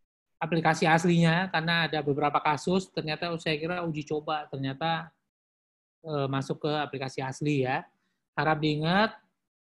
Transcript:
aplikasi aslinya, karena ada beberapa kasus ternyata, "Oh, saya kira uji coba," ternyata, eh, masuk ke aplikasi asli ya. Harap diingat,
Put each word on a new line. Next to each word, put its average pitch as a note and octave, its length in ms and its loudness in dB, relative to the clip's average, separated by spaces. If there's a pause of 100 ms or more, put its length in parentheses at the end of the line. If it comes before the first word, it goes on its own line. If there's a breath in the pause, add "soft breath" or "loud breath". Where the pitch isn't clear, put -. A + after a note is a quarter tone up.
(420)
aplikasi D#3+ 480 2
aslinya, E3+ 640 4
karena E3 320 0
ada D3+ 160 -2
beberapa C#3+ 400 0
kasus F3 480 0
ternyata, D#3 400 -4
"Oh, E3 80 -4
saya D#3 240 -2
kira F3 240 -4
uji D3+ 160 -4
coba," D3+ 480 -4
ternyata, D#3 640 -4 (880)
eh, D3 280 -2
masuk C3+ 360 -4
ke D3 60 0 (100)
aplikasi C3+ 400 -8
asli C#3 400 -2
ya. C3 240 -2 (480)
Harap D#3 240 0
diingat, D#3 560 2 (540)